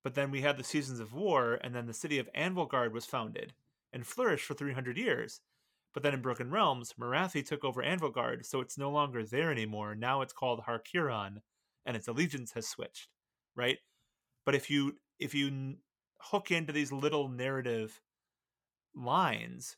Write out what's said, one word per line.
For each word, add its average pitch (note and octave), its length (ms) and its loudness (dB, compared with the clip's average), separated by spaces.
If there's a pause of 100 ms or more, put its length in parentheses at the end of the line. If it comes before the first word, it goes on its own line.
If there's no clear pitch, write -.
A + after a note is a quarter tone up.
but B2+ 100 -4
then C#3 180 0
we C#3 80 -2
had C#3+ 160 4
the C#3 80 -8
Seasons C3 380 0
of A2 120 -10
War, C3+ 480 4
and B2 140 -6
then A#2+ 120 -4
the A2+ 60 -8
city D3 240 -2
of B2 160 -2
Anvilgard C#3+ 600 2
was A#2 120 -4
founded - 480 -4 (380)
and A#2+ 160 -10
flourished G#3+ 380 2
for D3+ 80 -6
three C#3+ 200 -4
hundred B2 240 -4
years. D#3 440 -2 (520)
But - 100 -4
then C#3+ 100 4
in C3 80 -2
Broken B2 280 -2
Realms, C#3+ 480 2
Morathi C#3 480 0
took D3 200 -4
over B2+ 180 0
Anvilgard, B2+ 600 0
so C3 160 0
it's - 160 -8
no C#3 120 -2
longer C#3 360 2
there C#3+ 260 2
anymore. G#2+ 440 -2
Now B2+ 260 2
it's C3 100 -2
called A#2+ 340 0
Harkiron, A2+ 760 -2 (440)
and A#2 120 -2
its G#2+ 100 -6
allegiance C3 460 -2
has A2+ 160 -6
switched, - 400 -10 (440)
right? B2 260 2 (640)
But C#3 120 6
if C3+ 160 0
you, C#3+ 240 4 (240)
if D3 160 -4
you C#3 120 2
n-, C3+ 300 -4 (420)
hook - 300 -2
into D#3+ 240 2
these C#3+ 180 2
little C#3+ 380 2
narrative B2 720 -2 (920)
lines, B2 840 0